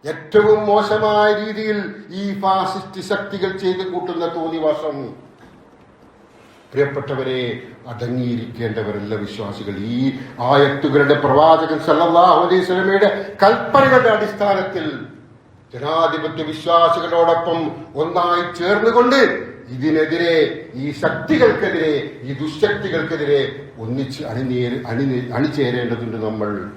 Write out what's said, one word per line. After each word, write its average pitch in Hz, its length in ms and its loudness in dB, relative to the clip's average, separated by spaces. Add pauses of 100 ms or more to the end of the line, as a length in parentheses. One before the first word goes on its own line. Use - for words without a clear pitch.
ഏറ്റവും 214 580 2
മോശമായ 208 640 2
രീതിയിൽ 214 640 -4 (160)
ഈ 196 300 -6
ഫാസിസ്റ്റ് 190 760 -2
ശക്തികൾ 190 420 -4
ചെയ്ത് 185 360 -4
കൂട്ടുന്ന 170 420 -6
തോന്നിവാസം. 156 800 -4 (1600)
പ്രിയപ്പെട്ടവരെ, 131 920 -4 (260)
അടങ്ങിയിരിക്കേണ്ടവരല്ല 113 1300 -6
വിശ്വാസികൾ. 101 640 -8
ഈ 123 400 -2 (220)
ആയത്തുകളുടെ 139 760 4
പ്രവാചകൻ 156 640 4
സല്ലല്ലാഹു 175 680 4
അലൈഹി 185 160 4
വസല്ലമയുടെ 190 800 0
കൽപ്പനകളുടെ 247 680 4
അടിസ്ഥാനത്തിൽ 190 920 0 (760)
ജനാധിപത്യ 160 680 0
വിശ്വാസികളോടൊപ്പം 165 1300 2 (260)
ഒന്നായി 175 600 0
ചേർന്നുകൊണ്ട് 226 880 2 (220)
ഇതിനെതിരെ, 156 1040 0
ഈ 139 160 -6
ശക്തികൾക്കെതിരെ, - 1200 0 (120)
ഈ 135 100 -8
ദുശക്തികൾക്കെതിരെ 151 1500 -2
ഒന്നിച്ച് 120 460 -6
അണിനേ-, 123 640 -4
അണിനേ-, 123 460 -2
അണിചേരേണ്ടതുണ്ട് 120 840 -2
നമ്മൾ. 104 600 -6